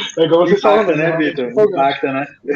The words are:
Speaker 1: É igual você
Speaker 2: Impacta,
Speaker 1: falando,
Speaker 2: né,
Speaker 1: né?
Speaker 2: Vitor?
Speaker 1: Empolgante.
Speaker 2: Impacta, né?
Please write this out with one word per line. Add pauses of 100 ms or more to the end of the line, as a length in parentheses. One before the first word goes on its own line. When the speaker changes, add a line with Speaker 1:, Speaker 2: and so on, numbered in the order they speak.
(180)
Speaker 1:
É
igual
você
Speaker 2:
Impacta,
Speaker 1:
falando,
Speaker 2:
né,
Speaker 1:
né?
Speaker 2:
Vitor?
Speaker 1:
Empolgante.
Speaker 2:
Impacta,
né? (280)